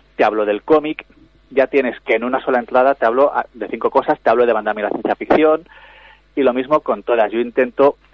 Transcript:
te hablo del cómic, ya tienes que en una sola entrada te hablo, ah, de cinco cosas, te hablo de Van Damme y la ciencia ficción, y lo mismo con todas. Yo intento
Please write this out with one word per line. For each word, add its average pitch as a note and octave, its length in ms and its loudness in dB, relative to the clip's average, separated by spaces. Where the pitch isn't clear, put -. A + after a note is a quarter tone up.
te C3+ 80 2
hablo G#2+ 200 0
del G#2 180 -2
cómic, D#3 420 0
ya C3 160 2
tienes B2+ 340 -2
que - 140 -4
en A2+ 100 -2
una B2+ 180 -4
sola C3 160 0
entrada B2+ 360 0
te A#2+ 120 -2
hablo, C3 280 2
ah, A#2+ 200 -4
de G#2+ 140 -10
cinco A2+ 220 -4
cosas, - 300 0
te - 100 0
hablo A#2+ 160 2
de A#2 60 2
Van G#2+ 120 -2
Damme G#2+ 180 -4
y - 20 -4
la G2+ 60 -2
ciencia - 240 -4
ficción, D#3 480 0
y D3 60 0
lo B2+ 100 4
mismo C3 280 0
con G#2+ 220 -4
todas. A2+ 300 0
Yo A2+ 80 -2
intento B2 560 0